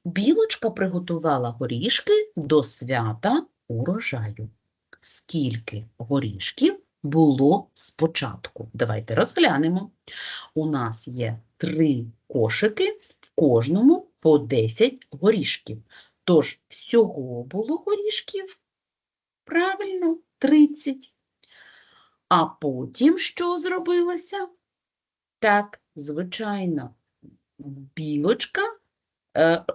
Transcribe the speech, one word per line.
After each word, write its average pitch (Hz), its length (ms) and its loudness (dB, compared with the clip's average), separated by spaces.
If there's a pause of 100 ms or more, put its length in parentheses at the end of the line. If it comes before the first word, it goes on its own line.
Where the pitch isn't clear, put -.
Білочка 240 640 0
приготувала 175 800 -2
горішки 180 840 -2
до 147 280 2
свята 123 800 -2 (220)
урожаю. 117 840 -4 (500)
Скільки 113 840 -6 (120)
горішків 127 800 -2 (240)
було 143 720 4
спочатку? - 1000 -6
Давайте 113 420 -4
розглянемо. 180 760 2 (600)
У 156 120 0
нас 123 420 -4
є 117 320 -4 (180)
три 156 480 0 (220)
кошики, 214 720 0 (200)
в - 160 -20
кожному 160 720 4 (120)
по 156 180 6
десять 139 720 0
горішків. 143 720 -2 (400)
Тож, 160 440 2
всього 127 760 -2
було 226 340 -4
горішків, 403 840 -6 (840)
правильно, 370 720 -2 (200)
тридцять. 294 760 2 (1160)
А 170 160 4
потім 156 720 0
що 349 400 -4
зробилося? 349 920 -4 (920)
Так, 208 420 0 (140)
звичайно, 175 1000 -6 (1000)
Білочка, 156 640 -2 (760)
е, 165 380 4